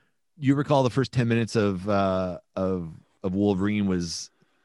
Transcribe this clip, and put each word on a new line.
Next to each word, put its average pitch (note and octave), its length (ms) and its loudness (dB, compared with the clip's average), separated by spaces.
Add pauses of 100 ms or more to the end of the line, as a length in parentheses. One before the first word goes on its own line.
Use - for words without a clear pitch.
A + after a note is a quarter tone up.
(380)
you C#3 180 2
recall C#3 280 2
the B2+ 60 2
first B2+ 220 0
ten A#2+ 160 0
minutes A#2 280 0
of, G2+ 320 0
uh, F#2+ 520 0 (160)
of, F#2 340 -2 (340)
of F#2+ 120 -4
Wolverine G2+ 520 2
was F2 420 -4 (360)